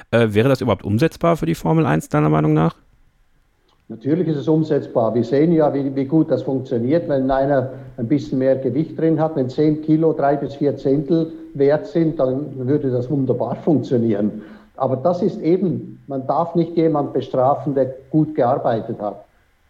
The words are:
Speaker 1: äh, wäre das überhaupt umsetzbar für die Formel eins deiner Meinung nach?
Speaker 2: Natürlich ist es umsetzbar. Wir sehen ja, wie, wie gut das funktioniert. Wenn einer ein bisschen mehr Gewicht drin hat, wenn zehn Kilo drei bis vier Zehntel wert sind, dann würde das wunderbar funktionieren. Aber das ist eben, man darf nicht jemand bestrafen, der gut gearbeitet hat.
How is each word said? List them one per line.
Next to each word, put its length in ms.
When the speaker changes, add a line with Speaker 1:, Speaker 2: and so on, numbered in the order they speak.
Speaker 1:
äh, 180
wäre 180
das 120
überhaupt 240
umsetzbar 520
für 100
die 100
Formel 280
eins 240
deiner 200
Meinung 260
nach? 220
Speaker 2:
Natürlich 400
ist 80
es 100
umsetzbar. 680
Wir 120
sehen 280
ja, 220
wie, 220
wie 80
gut 260
das 140
funktioniert. 640
Wenn 240
einer 380
ein 100
bisschen 320
mehr 160
Gewicht 420
drin 220
hat, 160
wenn 140
zehn 340
Kilo 300
drei 240
bis 180
vier 220
Zehntel 560
wert 340
sind, 320
dann 480
würde 240
das 180
wunderbar 460
funktionieren. 840
Aber 180
das 260
ist 180
eben, 680
man 200
darf 280
nicht 220
jemand 380
bestrafen, 600
der 200
gut 240
gearbeitet 680
hat. 240